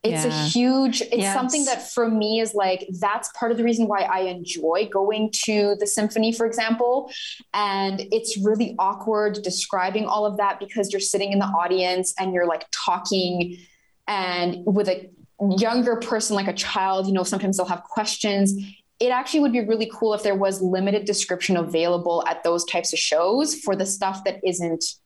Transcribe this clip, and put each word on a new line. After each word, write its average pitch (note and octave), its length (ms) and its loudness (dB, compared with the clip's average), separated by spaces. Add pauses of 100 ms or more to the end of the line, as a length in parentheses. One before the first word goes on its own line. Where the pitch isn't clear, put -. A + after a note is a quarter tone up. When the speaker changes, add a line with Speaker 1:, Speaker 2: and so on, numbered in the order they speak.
Speaker 1:
It's B3 200 0
a B3+ 40 2
Speaker 2:
Yeah. B3 200 0
Speaker 1:
huge, B3+ 540 2
it's G3+ 300 0
something B3+ 300 0
Speaker 3:
Yes. C4+ 120 -2
Speaker 1:
that - 180 -8
for A#3 160 2
me A3 320 2
is, G#3+ 140 -2
like, F#3 320 0 (140)
that's G#3 320 -2
part A#3 180 -2
of A#3 80 2
the A3+ 60 2
reason A3+ 240 2
why G3 140 0
I F#3 180 0
enjoy F3+ 720 -2
going G#3+ 380 2 (160)
to G#3 340 2
the G#3 60 0
symphony, A3 460 0
for A3+ 140 0
example. A#3 640 0 (440)
And G3 580 0
it's A3 260 -2
really G#3+ 400 2
awkward G3+ 640 0
describing F#3+ 640 -2
all G#3 200 0
of G3 100 -2
that G3 240 0
because G3+ 320 -4
you're G3 80 -2
sitting G3 320 -2
in G3 60 2
the G3 80 2
audience F3+ 720 0
and F#3 160 -2
you're, F3 120 4
like, D#3+ 240 -2
talking, F3+ 840 -2 (500)
and F3+ 600 -2
with G3 220 2
a F#3 200 -2 (500)
younger A#3 380 2
person, G#3+ 400 -2
like G3 120 0
a - 40 -2
child, F#3+ 540 0
you G3 60 2
know, F#3 120 2
sometimes F#3+ 320 0
they'll F#3 100 0
have F3 180 -4
questions. G3+ 680 0 (480)
It B3 100 4
actually C#4 300 0
would C#4 120 4
be A#3+ 80 2
really A3 320 0
cool A3 220 2
if G#3 80 -4
there G3+ 120 2
was G3 280 0
limited G3 440 2
description F#3 500 0
available E3+ 680 0
at E3 180 -4
those E3+ 200 2
types E3+ 280 -2
of D#3+ 60 -2
shows G3+ 580 2
for G3+ 200 -2
the F#3+ 100 -2
stuff F#3+ 380 -4
that F#3+ 200 -4
isn't E3+ 400 -2 (220)